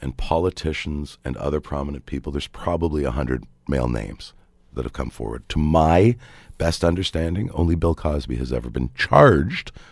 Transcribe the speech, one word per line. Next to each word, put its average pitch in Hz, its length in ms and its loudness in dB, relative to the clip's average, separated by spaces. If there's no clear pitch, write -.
and 65 160 -6
politicians 78 1080 -4
and 65 120 -6
other 73 240 -2
prominent 71 460 -8
people, 69 260 -8
there's 71 140 -6
probably 82 580 -2
a 67 60 -2
hundred 62 340 -4
male 65 200 0
names 55 440 -8
that 62 120 -6
have 58 100 -10
come 64 160 -6
forward. 57 400 -10
To - 80 -4
my 80 580 6
best 82 280 -2
understanding, 87 680 -2
only 82 200 2
Bill 82 200 0
Cosby 69 420 -4
has 62 160 -6
ever 60 180 -4
been 62 240 -4
charged 117 760 6